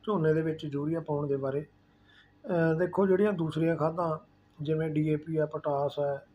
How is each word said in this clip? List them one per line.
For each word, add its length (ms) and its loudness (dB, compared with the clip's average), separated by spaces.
ਝੋਨੇ 300 2
ਦੇ 80 2
ਵਿੱਚ 220 -4
ਯੂਰੀਆ 360 -2
ਪਾਉਣ 280 -2
ਦੇ 80 0
ਬਾਰੇ। 240 -2
ਅਹ, 1120 -4
ਦੇਖੋ, 320 2
ਜਿਹੜੀਆਂ 260 4
ਦੂਸਰੀਆਂ 440 0
ਖਾਦਾਂ 420 -2
ਜਿਵੇਂ 280 0
ਡੀ 180 0
ਏ 80 2
ਪੀ 220 -4
ਹੈ, 80 2
ਪੋਟਾਸ਼ 520 -2
ਹੈ 360 -4